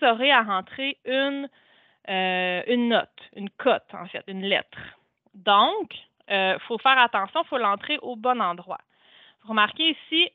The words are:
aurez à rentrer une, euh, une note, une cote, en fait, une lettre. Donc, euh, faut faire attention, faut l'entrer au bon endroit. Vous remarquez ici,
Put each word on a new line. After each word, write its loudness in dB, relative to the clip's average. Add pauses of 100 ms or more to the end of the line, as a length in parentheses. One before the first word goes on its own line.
aurez 4
à 6
rentrer -4
une, -2 (600)
euh, -2
une 2
note, 2 (280)
une -10
cote, 0
en -14
fait, -14
une -8
lettre. -2 (540)
Donc, 2 (360)
euh, 0
faut -6
faire 4
attention, 2
faut -4
l'entrer -2
au -10
bon -2
endroit. -6 (640)
Vous -20
remarquez 2
ici, 0